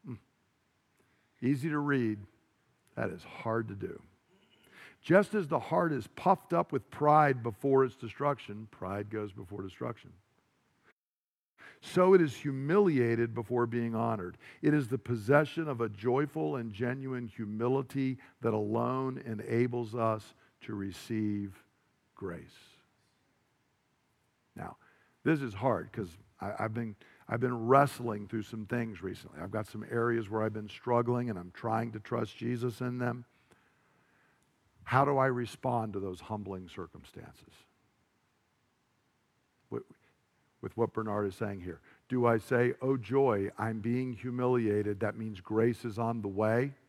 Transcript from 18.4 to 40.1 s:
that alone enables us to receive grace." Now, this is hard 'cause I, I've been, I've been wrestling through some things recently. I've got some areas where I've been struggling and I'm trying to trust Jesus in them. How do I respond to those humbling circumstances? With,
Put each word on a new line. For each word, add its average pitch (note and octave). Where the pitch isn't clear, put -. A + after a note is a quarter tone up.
that A#2+
alone A#2+
enables A#2
us A2
to A2
receive G2+
grace." -
Now, -
this D3
is A2
hard A2+
'cause F2+
I, G2+
I've A2
been, A2+
I've -
been A#2+
wrestling B2
through A2
some A2
things A2+
recently. F#2
I've F2+
got A2
some G#2+
areas A#2
where G#2+
I've A2
been G#2+
struggling A#2+
and G2
I'm F2+
trying A2+
to A2
trust A2+
Jesus A#2+
in B2
them. B2
How C3
do C#3+
I C3+
respond A#2+
to G2
those F#2
humbling G2
circumstances? -
With, -